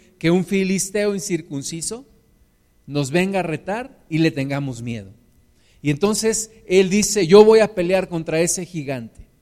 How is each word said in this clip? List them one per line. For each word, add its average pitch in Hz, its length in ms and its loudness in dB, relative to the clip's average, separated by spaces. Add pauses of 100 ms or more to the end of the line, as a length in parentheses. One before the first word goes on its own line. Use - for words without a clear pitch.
(200)
que 160 100 0
un 180 160 2
filisteo 196 680 -2
incircunciso 165 880 -8 (800)
nos 139 240 -4
venga 185 300 -2
a 175 40 -2
retar 185 680 -8
y 156 100 -2
le 160 100 2
tengamos 139 540 -6
miedo?". 113 280 -10 (720)
Y 143 80 -2
entonces 208 640 -2 (160)
él 185 240 4
dice: 208 340 0
"Yo 196 180 10
voy 220 180 8
a 214 120 0
pelear 180 360 0
contra 165 320 -4
ese 175 220 -2
gigante". 135 600 -10 (180)